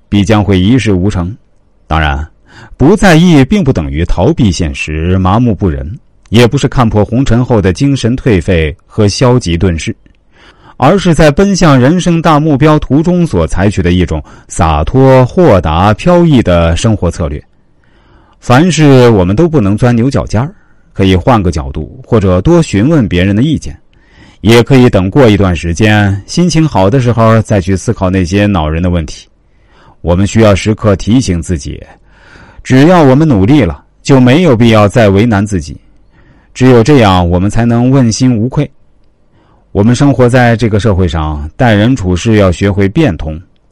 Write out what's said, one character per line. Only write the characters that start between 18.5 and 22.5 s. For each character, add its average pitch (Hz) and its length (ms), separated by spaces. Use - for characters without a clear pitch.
事 139 400
我 98 140
们 95 120
都 170 120
不 156 120
能 101 160
钻 123 180
牛 117 160
角 87 140
尖 104 160
儿， 151 140
可 101 120
以 95 100
换 107 280
个 90 80
角 71 200
度， 73 340
或 117 140
者 92 220
多 170 220